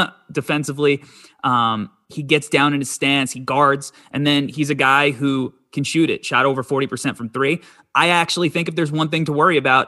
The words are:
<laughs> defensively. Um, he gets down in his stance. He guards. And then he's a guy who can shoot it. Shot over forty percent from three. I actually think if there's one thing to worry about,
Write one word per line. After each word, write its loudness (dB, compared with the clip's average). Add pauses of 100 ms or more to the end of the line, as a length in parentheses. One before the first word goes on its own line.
<laughs> -8
defensively. -2 (440)
Um, 0 (200)
he -8
gets 0
down 2
in -2
his -6
stance. -2
He -12
guards. 0 (180)
And -2
then 2
he's -4
a 0
guy 4
who -2 (180)
can -4
shoot 2
it. -4
Shot 2
over 0
forty -2
percent -6
from -10
three. -2 (340)
I 4
actually 0
think -2
if -6
there's 0
one 0
thing -2
to -2
worry 4
about, 2